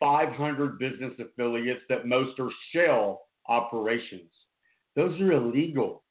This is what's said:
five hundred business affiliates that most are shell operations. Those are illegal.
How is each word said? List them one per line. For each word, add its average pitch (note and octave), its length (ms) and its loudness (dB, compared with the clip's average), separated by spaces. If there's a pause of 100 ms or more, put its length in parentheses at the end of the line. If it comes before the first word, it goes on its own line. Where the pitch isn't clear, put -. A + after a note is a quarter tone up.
five D3+ 320 4
hundred C#3+ 460 -2
business B2+ 420 -6
affiliates A#2+ 680 -2
that A#2+ 180 -2
most C3 340 0
are A#2+ 100 -4 (240)
shell A#2+ 520 2 (200)
operations. A#2 840 -2 (680)
Those E3 240 0
are F#3+ 120 4
illegal. C3 800 0